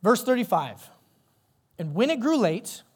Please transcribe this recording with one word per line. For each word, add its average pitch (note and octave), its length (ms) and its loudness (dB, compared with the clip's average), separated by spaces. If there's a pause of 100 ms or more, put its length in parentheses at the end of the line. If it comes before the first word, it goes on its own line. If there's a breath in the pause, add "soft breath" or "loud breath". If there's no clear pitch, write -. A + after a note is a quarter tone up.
Verse A3 200 4
thirty-five, F#3+ 680 -2 (880)
"And D#3 160 -8
when A#3+ 160 2
it D#4 100 -2
grew D#4 160 2
late F#3+ 460 -2 (140)